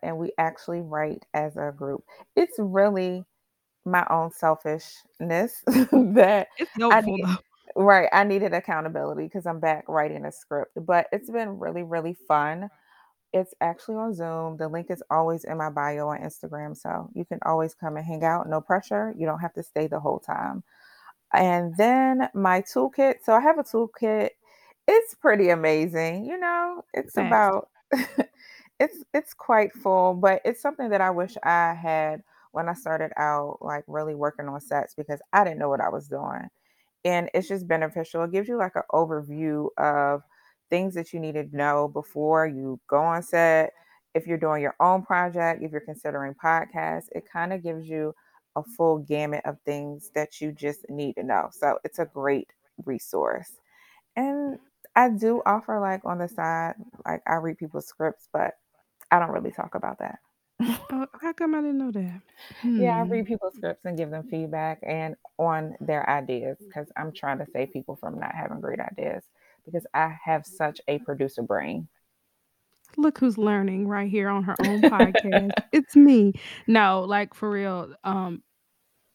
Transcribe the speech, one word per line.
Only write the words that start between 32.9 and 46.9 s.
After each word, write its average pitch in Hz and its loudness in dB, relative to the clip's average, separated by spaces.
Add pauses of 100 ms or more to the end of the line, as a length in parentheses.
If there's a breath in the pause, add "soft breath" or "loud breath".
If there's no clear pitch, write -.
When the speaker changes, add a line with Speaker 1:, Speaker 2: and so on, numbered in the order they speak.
Speaker 1:
out, 147 -2
like, 147 -8
really 151 -6
working 147 -4
on 143 -8
sets - -4
because 147 -8 (140)
I 202 6
didn't 160 -2
know 147 -2
what 139 0
I - 0
was 143 -6
doing. 139 -10 (560)
And 175 0
it's 180 -2
just 190 -6
beneficial. 165 -2
It 170 -4
gives 202 -2
you, 240 -4
like, 185 -4
an - -2 (100)
overview 151 -2 (100)
of 143 0 (480 soft breath)
things 185 -2
that 165 -8
you 170 -8
need 156 -6
to 147 -6
know 147 2
before 151 0
you 135 -8
go 143 2
on 165 0
set. 165 4 (400 soft breath)
If 160 -2
you're 170 -4
doing 151 0
your 143 -2
own 180 4
project, 175 0
if 156 -8
you're 147 -6
considering 143 -8
podcasts, 160 -2